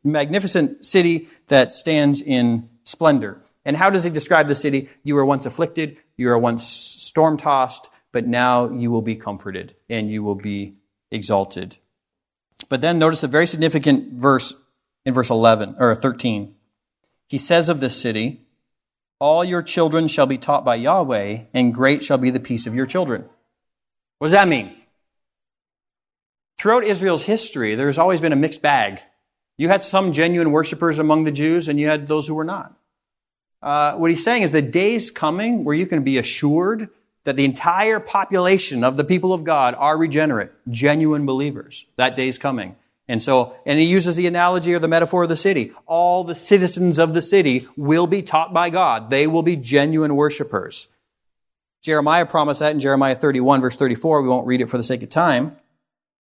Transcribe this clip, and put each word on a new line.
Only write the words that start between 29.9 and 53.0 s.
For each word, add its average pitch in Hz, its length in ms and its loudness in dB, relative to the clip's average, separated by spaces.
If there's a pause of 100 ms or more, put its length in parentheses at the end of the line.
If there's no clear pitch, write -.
genuine 165 400 2
worshipers 160 460 0
among 156 260 2
the 151 80 -2
Jews, 156 360 0
and 147 100 0
you 151 100 0
had 147 200 -2
those 151 180 -2
who 156 80 -6
were 156 100 -4
not. 180 280 -10 (880)
Uh, 147 360 0
what 165 140 0
he's 165 140 0
saying 233 180 2
is 156 100 0
the 151 100 2
day's 196 480 -2
coming 190 540 -4
where 147 100 -2
you 170 120 -2
can 156 160 -2
be 131 140 0
assured 175 720 -2 (360)
that 135 120 -4
the 139 80 2
entire 190 560 0
population 185 840 0
of 131 120 2
the 143 80 0
people 180 300 0
of 160 100 -8
God 139 300 2
are 151 240 0
regenerate, 147 540 0 (180)
genuine 147 560 2
believers. 139 580 -6 (120)
That 127 200 0
day's 131 220 -4
coming. 110 380 -6 (300)
And 117 160 -4
so, 127 320 2 (120)
and 143 120 0
he 160 60 6
uses 175 320 2
the 175 100 0
analogy 175 460 0
or 175 60 2
the 160 100 0
metaphor 165 360 2
of 165 40 -2
the 165 80 -2
city. 160 360 -2 (140)
All 175 380 0
the 170 100 -8
citizens 180 640 2
of 160 140 4
the 165 80 2
city 151 560 2
will 156 300 2
be 185 160 0
taught 160 320 -2
by 170 160 2
God. 127 400 0
They 139 160 2
will 160 160 0
be 170 140 0
genuine 143 600 0
worshipers. - 720 -4 (920)
Jeremiah 156 420 2
promised 147 360 0
that 151 120 2
in 151 80 -2
Jeremiah 135 340 2